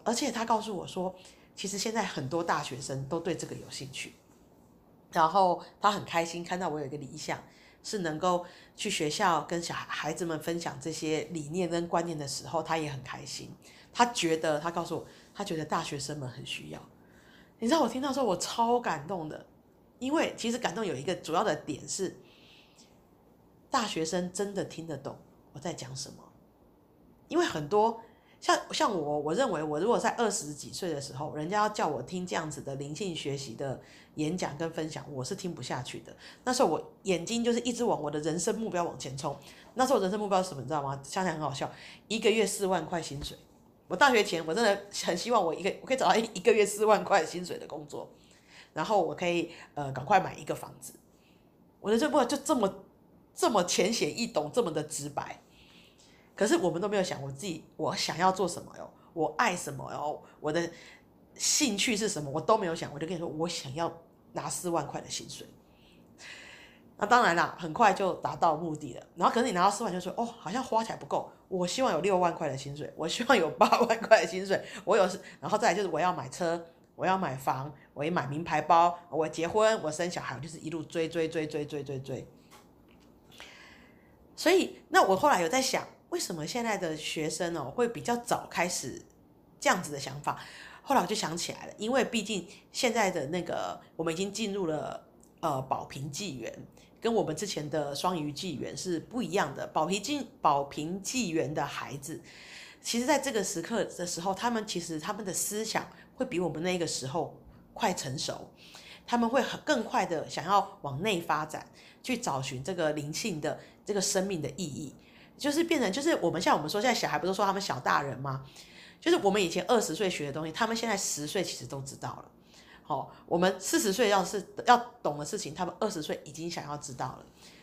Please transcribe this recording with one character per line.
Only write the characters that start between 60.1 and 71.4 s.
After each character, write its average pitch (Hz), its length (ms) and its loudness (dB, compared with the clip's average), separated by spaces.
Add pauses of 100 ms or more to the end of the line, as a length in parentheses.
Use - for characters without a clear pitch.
我 151 140 -2
的 170 180 0 (640)
兴 240 420 2
趣 214 200 2
是 202 140 0
什 151 120 -4
么， 139 80 -6
我 147 80 -2
都 220 200 6
没 202 80 0
有 165 80 0
想。 139 180 -8
我 143 60 -10
就 160 80 -4
跟 175 100 -6
你 - 20 -6
说， 165 80 -6
我 156 220 -2
想 135 260 -6
要 165 160 0 (440)
拿 147 160 -4
四 - 180 -4
万 160 180 0
块 143 140 -8
的 - 80 -14
薪 - 220 -8
水。 - 160 -14 (1500)
那 208 60 0
当 240 160 8
然 175 120 6
啦， 160 240 2
很 160 140 -6
快 202 200 6
就 190 220 0
达 143 220 -6
到 160 200 4
目 160 180 -4
的 151 200 -10
了。 - 200 -14
然 180 120 2
后 262 60 6
可 233 80 4
是 247 60 4
你 262 60 0
拿 180 120 4
到 202 60 8
四 208 140 -4
万 190 80 -2
就 180 80 -2
说 180 180 -6
，“哦， 233 60 0
好 - 260 -8
像 - 120 -2
花 220 200 2
起 226 80 -6
来 160 60 -6
不 - 100 -12
够， - 240 -2 (160)